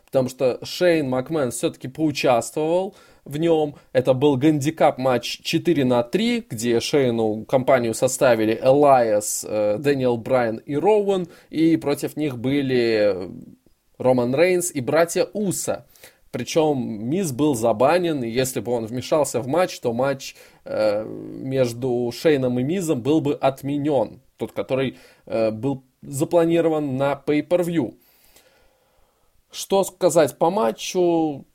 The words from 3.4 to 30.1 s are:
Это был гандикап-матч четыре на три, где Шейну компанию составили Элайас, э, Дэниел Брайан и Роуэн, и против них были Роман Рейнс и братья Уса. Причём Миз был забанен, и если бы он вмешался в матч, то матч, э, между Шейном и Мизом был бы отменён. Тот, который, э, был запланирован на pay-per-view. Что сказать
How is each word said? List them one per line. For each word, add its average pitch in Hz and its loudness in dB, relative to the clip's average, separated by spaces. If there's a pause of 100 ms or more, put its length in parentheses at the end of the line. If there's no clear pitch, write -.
Это 131 4
был 135 4
гандикап-матч 139 0
четыре 151 0
на 123 2
три, 233 -2 (100)
где 117 0
Шейну 113 0
компанию 127 2
составили 113 2
Элайас, 127 4
э, 104 0
Дэниел 135 0
Брайан 113 0
и 143 -6
Роуэн, 196 2 (220)
и 160 2
против 143 -2
них 147 -4
были 113 0 (680)
Роман 123 2
Рейнс 175 2
и 143 -4
братья 165 0
Уса. 185 -4 (460)
Причём 123 -2
Миз 165 -2
был 143 0
забанен, 131 0
и 113 -6
если 127 -2
бы 110 -6
он 113 -4
вмешался 127 -2
в 113 -6
матч, 170 -2
то 120 -2
матч, 131 -4 (300)
э, 107 -2
между 120 -4
Шейном 127 0
и 127 0
Мизом 156 -2
был 151 2
бы 135 -2
отменён. 139 -2 (180)
Тот, 113 -8
который, 127 -4 (300)
э, 110 0
был 127 -6 (180)
запланирован 156 0
на 139 0 (120)
pay-per-view. 151 0 (1600)
Что - -2
сказать 160 2